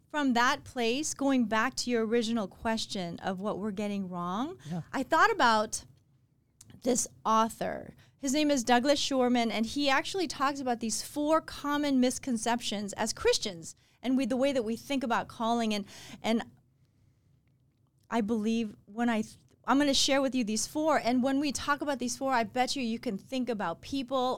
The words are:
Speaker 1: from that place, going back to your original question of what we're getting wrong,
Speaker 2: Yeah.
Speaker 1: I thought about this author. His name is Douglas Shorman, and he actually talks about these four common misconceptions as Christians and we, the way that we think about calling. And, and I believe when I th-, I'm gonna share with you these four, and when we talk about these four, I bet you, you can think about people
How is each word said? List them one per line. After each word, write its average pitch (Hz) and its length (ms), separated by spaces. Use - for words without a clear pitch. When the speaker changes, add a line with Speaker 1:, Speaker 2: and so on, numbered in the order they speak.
Speaker 1:
from 277 240
that 262 300
place, 254 500
going 269 320
back 226 280
to - 160
your 226 160
original 226 400
question 208 760
of 185 180
what 196 180
we're 208 120
getting 202 380
wrong, 185 480
Speaker 2:
Yeah. 170 120
Speaker 1:
I 269 100
thought 339 300
about 233 520
this - 260
author. 220 680
His 269 120
name 302 180
is 277 140
Douglas 254 360
Shorman, 247 500
and 220 160
he 285 220
actually 320 400
talks 277 320
about 247 200
these 220 220
four 302 380
common 285 600
misconceptions 233 920
as 220 180
Christians 190 640
and 254 160
we, 269 80
the 254 100
way 269 160
that 247 120
we 226 120
think 269 260
about 226 260
calling. 226 440
And, 208 140
and 220 200
I 226 100
believe 220 540
when 226 240
I 220 140
th-, - 140
I'm 254 120
gonna 285 160
share 277 260
with 262 140
you 254 100
these 214 220
four, 302 360
and 240 200
when 269 180
we 294 100
talk 285 300
about 277 180
these 247 200
four, 269 140
I 233 120
bet 247 320
you, 277 60
you 233 160
can 233 180
think 254 320
about 190 320
people 254 580